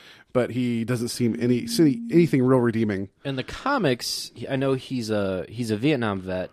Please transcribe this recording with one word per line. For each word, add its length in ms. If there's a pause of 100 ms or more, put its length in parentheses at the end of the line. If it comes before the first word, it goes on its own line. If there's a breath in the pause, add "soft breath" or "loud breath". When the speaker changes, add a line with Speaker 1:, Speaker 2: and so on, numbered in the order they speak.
(320 soft breath)
Speaker 1:
But 180
he 340
doesn't 240
seem 320
any, 280
see 420
anything 320
real 160
redeeming. 500 (160)
Speaker 2:
In 120
the 80
comics, 880
he, 140
I 80
know 180
he's 360
a, 380
he's 220
a 60
Vietnam 460
vet, 300